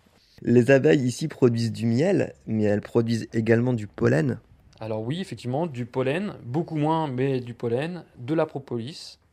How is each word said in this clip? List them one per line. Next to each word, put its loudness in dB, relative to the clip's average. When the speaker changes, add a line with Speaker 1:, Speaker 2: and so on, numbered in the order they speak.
Speaker 1:
Les 6
abeilles 6
ici -2
produisent 2
du -4
miel, 2
mais 0
elles 2
produisent -2
également 2
du -6
pollen. 0
Speaker 2:
Alors -6
oui, -6
effectivement, -6
du -8
pollen, -4
beaucoup -4
moins, 0
mais -2
du -12
pollen, -6
de -6
la 2
propolis -10